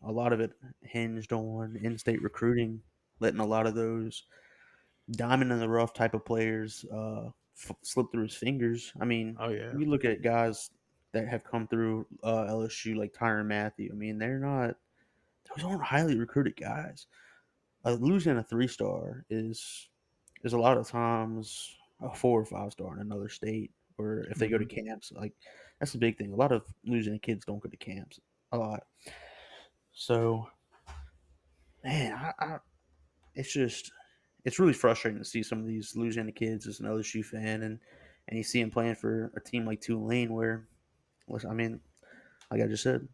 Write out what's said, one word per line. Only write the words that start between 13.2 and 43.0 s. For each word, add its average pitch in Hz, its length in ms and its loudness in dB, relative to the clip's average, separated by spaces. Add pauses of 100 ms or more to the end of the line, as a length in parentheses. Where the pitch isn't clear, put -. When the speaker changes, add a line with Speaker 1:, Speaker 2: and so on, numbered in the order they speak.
Speaker 1:
Mathieu. 104 420 -2
I 101 60 -10
mean, 107 220 -6
they're 123 200 -2
not, 135 380 0 (720)
those 151 160 -8
aren't 180 180 -2
highly 147 340 4
recruited 123 380 2
guys. - 540 -8 (760)
Uh, 123 80 2
losing 151 440 4
a 113 60 2
three-star 110 880 -2
is, 113 580 -6 (560)
is 117 80 0
a 120 60 4
lot 123 180 8
of 117 100 0
times 113 920 -2 (240)
a 127 140 -8
four 120 260 6
or 107 40 0
five-star 95 500 -8
in 98 60 -10
another 104 280 -6
state, 110 440 -6 (240)
or 107 340 -4
if 107 80 -6
they 110 100 4
go 110 100 2
to 107 60 2
Speaker 2:
Mm-hmm. 110 220 -8
Speaker 1:
camps, 110 260 -12
like, 104 200 -8 (480)
that's - 120 -4
the 123 60 -6
big 117 200 4
thing. 101 140 -6
A 98 40 -6
lot 131 160 6
of 113 120 2 (200)
Louisiana 107 340 0
kids 110 260 -4
don't 104 160 -6
go - 80 -10
to - 80 -16
camps - 440 -14 (320)
a 120 60 -2
lot. 107 280 -4 (1080)
So, 117 560 2 (1300)
man, 139 300 -2
I, 143 200 -4 (120)
I, 156 140 -6 (760)
it's 135 180 -4
just, 127 380 2 (540)
it's - 140 -2
really 175 140 10
frustrating 113 480 4
to - 40 -10
see 113 180 -4
some 110 180 -4
of 110 60 -4
these 110 300 -4
Louisiana 113 360 -2
kids 110 340 -2
as 104 140 -10
an 107 60 -6
L 107 120 0
S 107 160 -6
U 110 80 -2
fan, 110 400 -4
and, 110 180 -6 (480)
and 110 80 -6
you 110 80 -2
see - 160 0
'em 110 100 0
playing 117 260 0
for 110 400 -2
a - 40 -8
team 120 240 -4
like 110 160 -4
Tulane 113 520 0
where, 113 360 -2 (600)
listen, 113 220 -6
I 113 40 -4
mean, 117 260 -2 (720)
like 113 100 2
I 110 60 4
just 107 160 -2
said, 131 320 2